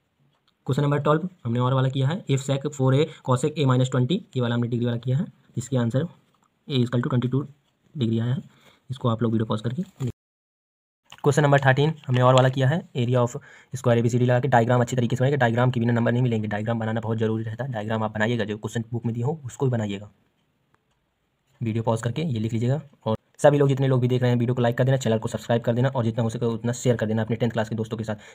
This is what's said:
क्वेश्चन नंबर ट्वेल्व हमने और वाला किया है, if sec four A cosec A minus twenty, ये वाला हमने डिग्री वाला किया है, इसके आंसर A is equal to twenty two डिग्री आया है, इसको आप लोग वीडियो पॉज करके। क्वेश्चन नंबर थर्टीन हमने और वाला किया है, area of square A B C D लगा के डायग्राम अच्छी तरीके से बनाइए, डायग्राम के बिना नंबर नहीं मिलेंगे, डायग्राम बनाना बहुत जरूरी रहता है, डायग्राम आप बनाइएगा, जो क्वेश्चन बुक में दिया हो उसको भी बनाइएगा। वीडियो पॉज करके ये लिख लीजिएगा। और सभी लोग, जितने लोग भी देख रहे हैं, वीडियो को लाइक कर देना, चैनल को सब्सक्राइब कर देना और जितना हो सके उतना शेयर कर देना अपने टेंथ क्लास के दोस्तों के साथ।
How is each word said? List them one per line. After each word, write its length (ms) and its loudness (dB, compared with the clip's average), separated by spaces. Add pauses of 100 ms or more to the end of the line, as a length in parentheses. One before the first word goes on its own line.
(680)
क्वेश्चन 160 0
नंबर 160 2
ट्वेल्व 300 0 (160)
हमने 160 0
और 140 2
वाला 140 2
किया 200 0
है, 180 -4
if 160 0
sec 300 -2
four 220 2
A 100 4 (240)
cosec 300 0
A 80 2
minus 240 2
twenty, 280 0 (180)
ये 40 -2
वाला 140 -2
हमने 140 -2
डिग्री 180 -2
वाला 120 -2
किया 200 -2
है, 80 -2 (300)
इसके 200 -4
आंसर 280 0
A 760 -10
is 60 4
equal 180 -2
to 100 -2
twenty 200 0
two 140 -2 (480)
डिग्री 240 -2
आया 160 -2
है, 80 -6 (480)
इसको 180 -4
आप 140 -2
लोग 100 0
वीडियो 140 0
पॉज 160 -4
करके। 500 -6 (1120)
क्वेश्चन 180 4
नंबर 180 6
थर्टीन 320 4 (140)
हमने 160 0
और 120 6
वाला 140 6
किया 200 0
है, 120 0 (140)
area 240 0
of 180 0 (380)
square 240 2
A 40 2
B 80 2
C 80 0
D 40 2
लगा 180 2
के 80 -2
डायग्राम 320 4
अच्छी 160 -2
तरीके 200 -2
से 80 0
बनाइए, 120 2
डायग्राम 340 2
के 100 -2
बिना 120 2
नंबर 200 2
नहीं 100 2
मिलेंगे, 260 0
डायग्राम 300 -2
बनाना 220 -2
बहुत 180 -4
जरूरी 260 -2
रहता 200 -8
है, 80 -8
डायग्राम 300 -4
आप 120 -6
बनाइएगा, 300 0
जो 140 -6
क्वेश्चन 340 -6
बुक 140 -6
में 80 -2
दिया 120 -4
हो 180 -6
उसको 220 -4
भी 60 2
बनाइएगा। 380 -4 (1500)
वीडियो 220 -2
पॉज 200 0
करके 200 -4
ये 180 -2
लिख 120 -4
लीजिएगा। 280 0 (240)
और 120 0 (220)
सभी 200 6
लोग, 100 6
जितने 200 2
लोग 120 2
भी 80 2
देख 140 2
रहे 80 4
हैं, 80 2
वीडियो 160 0
को 80 0
लाइक 160 2
कर 60 4
देना, 120 2
चैनल 220 2
को 100 -4
सब्सक्राइब 340 -2
कर 120 0
देना 160 2
और 140 -2
जितना 180 -2
हो 80 0
सके 160 -4
उतना 260 -4
शेयर 240 0
कर 100 -2
देना 160 0
अपने 140 -2
टेंथ 140 0
क्लास 180 -2
के 60 -8
दोस्तों 220 -6
के 80 -6
साथ। 120 -6 (180)